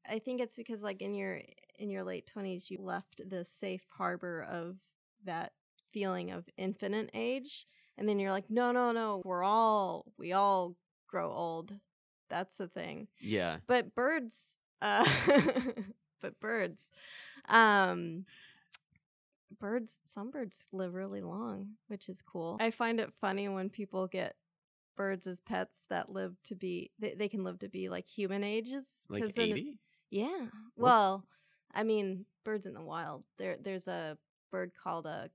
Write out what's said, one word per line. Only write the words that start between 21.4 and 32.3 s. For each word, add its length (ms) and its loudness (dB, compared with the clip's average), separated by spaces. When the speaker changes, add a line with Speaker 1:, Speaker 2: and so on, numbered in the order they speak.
Speaker 1:
which 200 -10
is 140 -14
cool. 380 -6
I 100 4
find 300 0
it 200 -4
funny 280 0
when 220 -2
people 380 -4
get 280 -4
birds 300 -2
as 140 -8
pets 500 -6
that 200 -2
live 340 -6
to 120 -8
be, 420 -6
they, 160 -4
they 140 -2
can 160 -4
live 160 -6
to 80 -10
be, 200 -6
like, 200 -6
human 360 -2
ages, 420 -4
Speaker 2:
Like 140 -2
Speaker 1:
'cause 120 -2
then 180 2
it 60 0
Speaker 2:
eighty? 220 -8
Speaker 1:
Yeah. 360 -2
Speaker 2:
What? 180 8
Speaker 1:
Well, 320 6
I 120 0
mean, 420 0